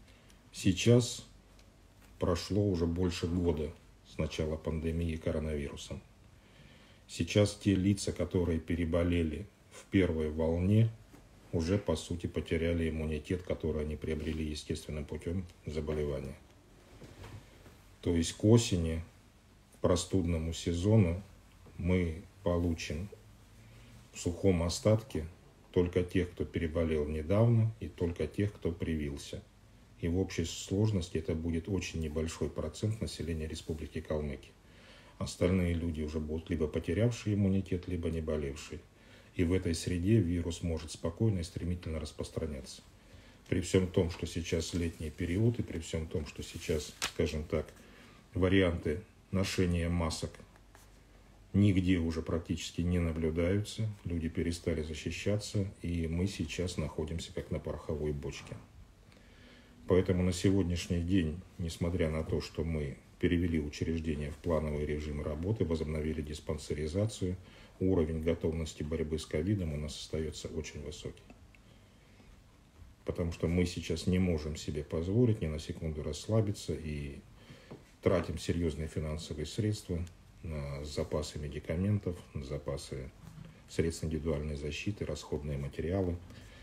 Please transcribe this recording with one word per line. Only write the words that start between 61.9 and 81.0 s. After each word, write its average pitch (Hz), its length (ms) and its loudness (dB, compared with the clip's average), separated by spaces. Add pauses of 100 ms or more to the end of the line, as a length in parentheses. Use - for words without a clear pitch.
на 78 140 -2
то, 82 180 -2
что - 220 -6
мы 76 340 -4 (220)
перевели 85 400 2
учреждение 76 720 -4
в - 60 -12
плановый 76 480 0
режим 73 360 -4
работы, 80 420 -2
возобновили 78 580 -2
диспансеризацию, 82 1120 -4 (440)
уровень 82 440 2
готовности 80 580 -2
борьбы 78 380 -2
с - 60 -8
ковидом 85 480 0
у 73 40 -4
нас 73 180 -6
остаётся 78 520 -6
очень 76 340 -8
высокий. 73 400 -12 (1800)
Потому 85 260 -2
что - 160 -2
мы 87 180 4
сейчас 82 420 -2
не 92 100 6
можем 78 380 2
себе 73 280 -6
позволить 104 580 4
ни - 60 0
на 76 120 -2
секунду 78 420 -6
расслабиться 98 720 0
и 71 460 -6 (840)
тратим 85 340 2
серьёзные 80 520 -2
финансовые 76 560 -6
средства 107 520 -2 (460)
на 71 400 -6
запасы 78 560 -4